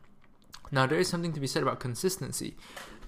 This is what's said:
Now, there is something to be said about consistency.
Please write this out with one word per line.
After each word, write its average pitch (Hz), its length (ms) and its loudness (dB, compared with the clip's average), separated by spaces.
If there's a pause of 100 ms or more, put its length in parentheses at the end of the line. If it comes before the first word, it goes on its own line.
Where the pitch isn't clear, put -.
(720)
Now, 131 160 6
there 156 120 4
is 180 100 4
something 170 240 0
to 151 80 -4
be 135 80 0
said 151 140 2
about 123 180 2
consistency. - 760 -2 (540)